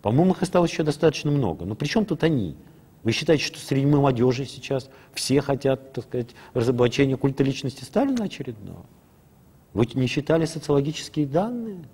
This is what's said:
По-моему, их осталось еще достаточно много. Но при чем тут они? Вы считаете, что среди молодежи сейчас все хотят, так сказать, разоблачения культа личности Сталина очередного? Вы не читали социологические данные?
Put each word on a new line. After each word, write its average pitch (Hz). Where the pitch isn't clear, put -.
По-моему, 151
их -
осталось 175
еще 165
достаточно 151
много. 107
Но 107
при 147
чем 214
тут -
они? 117
Вы 110
считаете, 156
что -
среди 139
молодежи 135
сейчас -
все -
хотят, 135
так 120
сказать, 123
разоблачения 123
культа 139
личности 135
Сталина 247
очередного? 101
Вы 110
не 127
читали 156
социологические 147
данные? 202